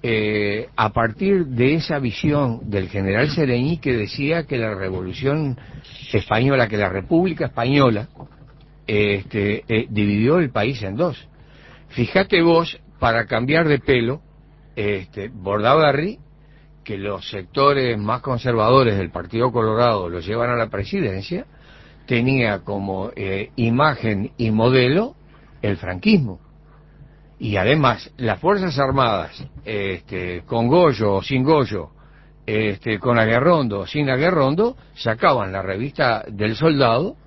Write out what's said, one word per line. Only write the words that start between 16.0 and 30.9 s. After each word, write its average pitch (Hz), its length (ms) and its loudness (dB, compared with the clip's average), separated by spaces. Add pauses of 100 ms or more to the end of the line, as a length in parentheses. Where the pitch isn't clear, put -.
que 101 140 -8
los 98 300 -8
sectores 127 720 0
más 110 220 -4
conservadores 120 760 2
del 90 140 -2
Partido 113 400 -4
Colorado 110 580 0
lo 85 120 -6
llevan 113 300 -4
a 120 60 -2
la 113 120 -2
presidencia, 107 760 -6 (600)
tenía 120 540 0
como, 98 560 -6
eh, 98 400 -6
imagen 117 800 0
y 113 160 -2
modelo 127 640 2 (460)
el 101 160 -2
franquismo. 95 600 0 (1000)
Y 104 180 -4
además, 123 600 2
las 110 240 -2
Fuerzas 185 380 0
Armadas, 131 680 0 (200)
este, 92 840 -6
con 117 220 0
Goyo 127 460 4